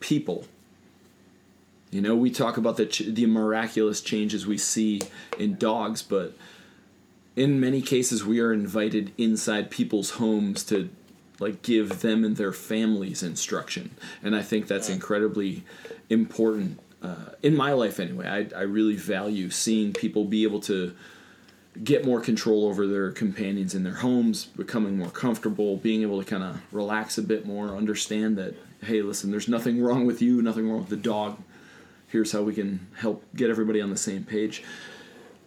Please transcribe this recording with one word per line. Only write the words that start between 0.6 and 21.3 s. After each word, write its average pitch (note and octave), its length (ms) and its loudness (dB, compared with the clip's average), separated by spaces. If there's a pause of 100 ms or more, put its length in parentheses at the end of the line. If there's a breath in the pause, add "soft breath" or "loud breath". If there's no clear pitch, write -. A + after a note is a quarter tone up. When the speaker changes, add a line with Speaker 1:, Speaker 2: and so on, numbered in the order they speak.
Speaker 1:
You G2 100 -2
know, G#2 160 2
we B2 140 4
talk A#2+ 260 0
about A2+ 220 0
the G#2+ 80 2
ch-, - 240 -4 (100)
the A#2+ 60 4
miraculous A2 720 2
changes G#2 460 -2
we G#2 100 0
see G#2+ 460 0 (360 loud breath)
in G#2 180 0
dogs, A2 440 -2
but F#2 320 -2 (1000 loud breath)
in C#3 260 4
many C3 220 2
cases B2 420 0
we A2 160 2
are A#2 120 2
invited G#2 680 0
inside A2 520 0
people's G#2+ 420 0
homes G#2 580 0
to, F#2+ 180 0 (520)
like, G2+ 220 -4
give G#2+ 400 2
them A2+ 220 4
and G#2+ 120 0
their G2 160 -2
families G#2+ 680 -2
instruction. - 680 -6 (320 loud breath)
And G#2 140 0
I G2+ 60 -2
think G#2+ 260 -2
that's G2 200 -2
Speaker 2:
Yeah. F#2+ 60 -2
Speaker 1:
incredibly G2+ 720 0 (440 loud breath)
important, A2 720 2 (240)
uh, - 280 -12 (120)
in D3+ 140 6
my C#3 160 4
life A2+ 280 2
anyway. F#2 260 -4
I, G2+ 320 -4
I F#2 40 -2
really G#2 340 2
value F#2+ 540 -2
seeing G#2+ 420 2
people G#2+ 320 0
be G#2+ 200 2
able G2+ 160 2
to F#2 340 -2 (880 loud breath)